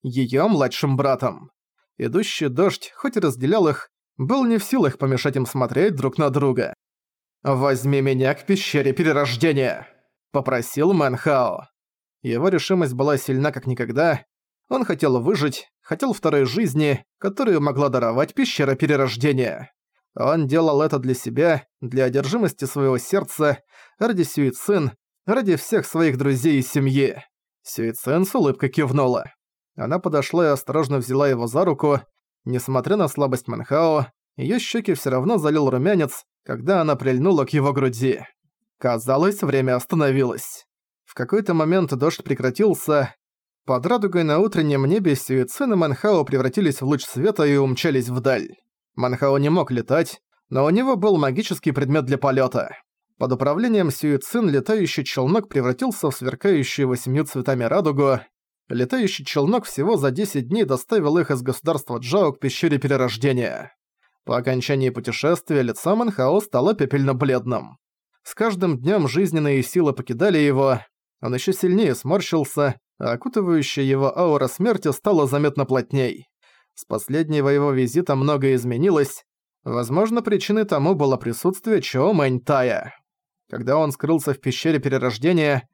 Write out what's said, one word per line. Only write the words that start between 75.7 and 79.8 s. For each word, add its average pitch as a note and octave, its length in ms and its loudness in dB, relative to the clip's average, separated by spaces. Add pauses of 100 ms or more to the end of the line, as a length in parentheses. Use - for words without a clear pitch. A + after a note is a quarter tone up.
С - 100 -20
последнего C#3+ 640 0
его C#3+ 220 2
визита C3 440 0
многое C3+ 380 2
изменилось. C3+ 720 0 (380)
Возможно, C#3+ 580 -2